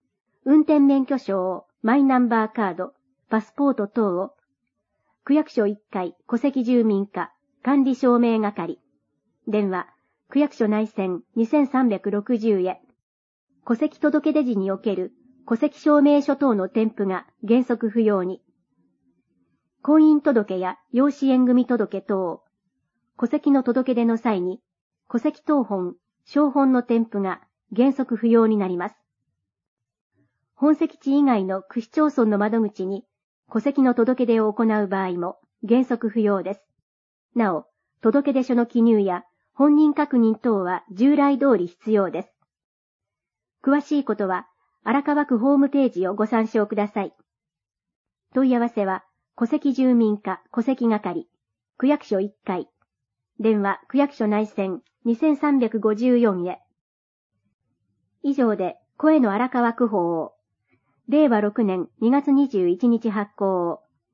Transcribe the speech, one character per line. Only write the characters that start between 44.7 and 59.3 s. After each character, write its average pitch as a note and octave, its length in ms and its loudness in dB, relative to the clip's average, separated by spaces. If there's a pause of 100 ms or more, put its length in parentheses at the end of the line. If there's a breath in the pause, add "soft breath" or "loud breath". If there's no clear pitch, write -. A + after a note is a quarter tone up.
荒 C4+ 180 0
川 D4 240 -2
区 B3 140 -2
ホ C#4 160 2
ー - 20 4
ム C#4 120 2
ペ C#4 160 0
ー A#3+ 40 0
ジ F3+ 180 -4
を F#3+ 60 -4
ご G#3+ 140 -2
参 A3 180 0
照 G#3+ 220 -2
く G#3+ 80 -8
だ G#3 120 -2
さ G#3 140 -6
い。 F3+ 140 -10 (1160)
問 C4 180 2
い B3 40 2
合 A#3 40 0
わ A#3 100 -2
せ G#3 160 -4
は、 F#3+ 180 -6 (340)
戸 A#3 100 -2
籍 C#4+ 260 -2
住 B3+ 200 2
民 A3 240 2
課、 F#3+ 240 -10 (120)
戸 A#3+ 80 -2
籍 B3+ 260 -2
係。 G3 400 -4 (500)
区 B3+ 100 -2
役 D4 180 0
所 F#3+ 160 -2
一 G3+ 120 -6 (120)
階。 F3+ 240 -8 (720)
電 G#3+ 200 2
話、 G3 280 -4
区 C4 80 -2
役 C#4 180 0
所 A3 120 -2
内 G#3 180 0
線、 F#3+ 340 -6 (240)
二 A#3 140 -2
千 D#4 180 0
三 C#4+ 240 0
百 A3+ 220 -2
五 G#3+ 120 0
十 B3 240 2
四 F#3+ 300 0
へ。 - 140 -10 (1600)
以 C#4 120 -2
上 A#3 220 0
で、 F3+ 220 -6 (180)
声 D#4 240 2
の G#3+ 140 2